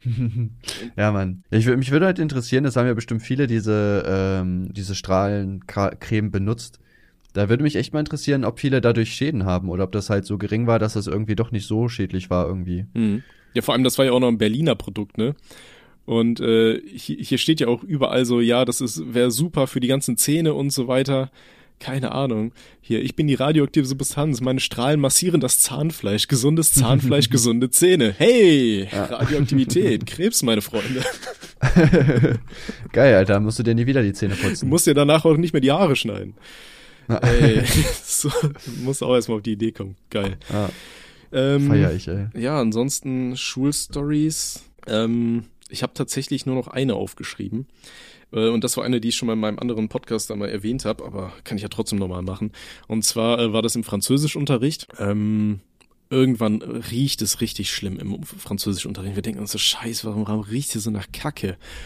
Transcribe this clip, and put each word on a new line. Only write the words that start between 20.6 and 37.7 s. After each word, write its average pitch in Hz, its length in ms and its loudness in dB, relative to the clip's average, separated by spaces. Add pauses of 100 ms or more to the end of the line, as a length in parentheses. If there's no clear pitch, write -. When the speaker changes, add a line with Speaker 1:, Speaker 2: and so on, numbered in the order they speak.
Speaker 2:
so 131 160 -2
weiter. 131 440 0 (500)
Keine 127 320 -4
Ahnung. 120 400 -2 (280)
Hier, - 220 -2
„Ich 135 140 -6
bin 156 100 0
die 143 80 4
radioaktive 143 520 2
Substanz. 139 540 -2
Meine 131 200 -2
Strahlen 143 400 0
massieren 160 400 2
das 127 200 0
Zahnfleisch. 131 680 -2
Gesundes 147 460 2
Zahnfleisch, 127 560 4
Speaker 1:
<laughs> - 0 -
Speaker 2:
gesunde 120 400 2
Zähne.“ 160 460 4
Hey, 147 760 6
Speaker 1:
Ja. 101 140 -2
Speaker 2:
Radioaktivität, 135 1000 0
Speaker 1:
<laughs> - 0 -
Speaker 2:
Krebs, 202 380 -2
meine 113 160 2
Freunde. 117 420 -4 (580)
Speaker 1:
<laughs> 135 800 6 (540)
Geil, 127 220 8
Alter, 98 260 6
musst 107 180 -2
du 123 40 -2
dir 113 120 2
nie 117 120 2
wieder 135 160 2
die 101 100 2
Zähne 98 220 -4
putzen. 101 320 -2
Speaker 2:
Du 131 40 0
musst 165 160 2
dir 156 80 6
danach 147 300 4
auch 160 120 6
nicht 165 160 0
mehr 156 80 2
die 135 120 4
Haare 160 240 2
schneiden. 98 380 -6 (760)
Speaker 1:
Ja. 113 100 0
Speaker 2:
Ey, 117 440 6 (220)